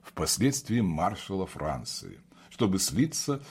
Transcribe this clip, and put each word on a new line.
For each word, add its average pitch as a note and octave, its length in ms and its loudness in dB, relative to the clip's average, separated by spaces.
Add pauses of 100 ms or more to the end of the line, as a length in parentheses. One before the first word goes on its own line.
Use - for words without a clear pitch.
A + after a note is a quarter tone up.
впоследствии A#2 760 0
маршала F#2+ 680 0
Франции, B1+ 720 -6 (320)
чтобы F#2+ 300 2
слиться C#3+ 600 0 (100)